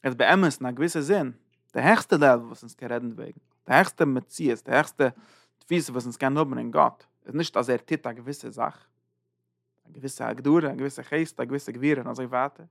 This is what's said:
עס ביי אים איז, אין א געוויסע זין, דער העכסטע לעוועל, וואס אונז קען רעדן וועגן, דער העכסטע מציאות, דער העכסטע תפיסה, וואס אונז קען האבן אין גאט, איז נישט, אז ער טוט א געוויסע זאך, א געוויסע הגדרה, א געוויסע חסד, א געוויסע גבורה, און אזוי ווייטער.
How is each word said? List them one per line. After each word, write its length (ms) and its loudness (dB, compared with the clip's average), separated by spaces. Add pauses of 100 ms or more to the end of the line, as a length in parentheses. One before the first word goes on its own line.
עס 80 -2
ביי 120 4
אים 180 6
איז, 160 0
אין 60 -6
א 40 -4
געוויסע 300 -4
זין, 300 0 (420)
דער 100 -2
העכסטע 340 4
לעוועל, 300 6
וואס 140 -18
אונז 140 -20
קען 160 -10
רעדן 200 -6
וועגן, 200 -14 (360)
דער 100 4
העכסטע 280 2
מציאות, 600 -2
דער 100 0
העכסטע 320 2 (500)
תפיסה, 340 -2
וואס 120 -6
אונז 140 -10
קען 200 0
האבן 200 -2
אין 140 -8
גאט, 320 2 (220)
איז 100 -12
נישט, 220 -2
אז 120 -2
ער 80 2
טוט 300 -6
א 40 -6
געוויסע 380 -12
זאך, 380 -8 (1000)
א 40 -20
געוויסע 360 -10
הגדרה, 440 2
א 40 -8
געוויסע 280 -8
חסד, 380 -6
א 20 -2
געוויסע 280 -8
גבורה, 260 0
און 100 -8
אזוי 180 -8
ווייטער. 460 -4